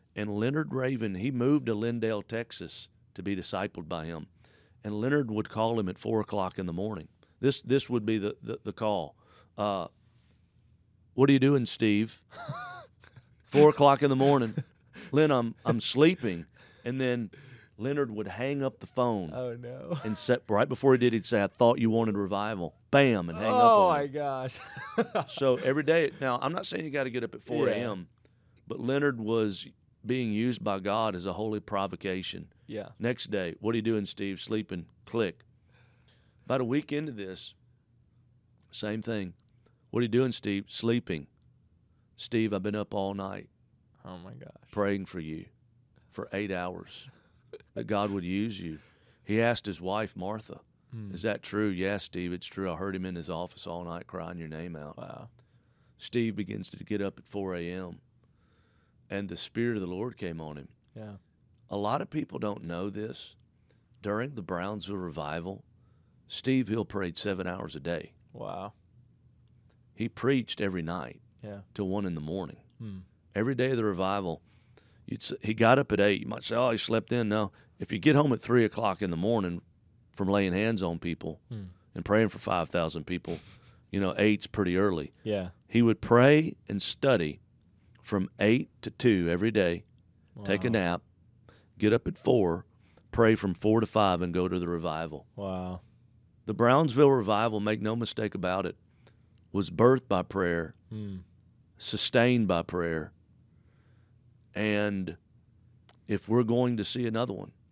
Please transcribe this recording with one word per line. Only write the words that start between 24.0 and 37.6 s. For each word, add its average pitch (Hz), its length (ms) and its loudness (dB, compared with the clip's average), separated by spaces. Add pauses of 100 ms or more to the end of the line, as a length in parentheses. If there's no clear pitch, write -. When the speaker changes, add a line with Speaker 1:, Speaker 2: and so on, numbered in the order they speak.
Speaker 1:
him. 139 80 -8
Speaker 2:
gosh. 135 460 -6 (340)
<laughs> - 360 -2
Speaker 1:
So 131 280 4
every 139 260 2
day, 156 280 4 (120)
now, 127 180 0
I'm 139 120 -2
not 190 140 -4
saying 180 180 -4
you 151 60 -8
gotta 135 200 -2
get 120 120 -2
up 107 120 -8
at - 80 -14
four 117 260 0
A 110 60 2
M, 110 240 -4
Speaker 2:
Yeah. 87 60 -10 (600)
Speaker 1:
but - 140 -8
Leonard 131 400 2
was 107 460 0 (380)
being 120 280 0
used 110 320 0
by 101 140 -2
God 101 360 0
as 90 120 -6
a 90 80 -4
holy 107 260 -4
provocation. 92 880 -6 (180)
Speaker 2:
Yeah. 107 320 -10
Speaker 1:
Next 113 320 -2
day, 92 300 -4
"What 113 140 0
are - 40 2
you 110 40 -2
doing, 107 240 0
Steve?" 98 340 -8
"Sleeping." 101 460 -6 (200)
Click. 107 380 -2 (1000)
About 131 140 0
a 127 40 0
week 139 280 -2
into 147 200 -4
this, 95 420 -12 (1160)